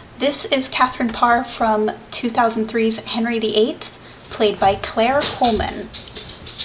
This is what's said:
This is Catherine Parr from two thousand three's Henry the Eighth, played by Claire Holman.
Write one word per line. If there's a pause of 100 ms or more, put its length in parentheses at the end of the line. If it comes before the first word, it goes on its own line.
(200)
This
is
Catherine
Parr
from (200)
two
thousand
three's
Henry
the
Eighth, (300)
played
by
Claire
Holman. (760)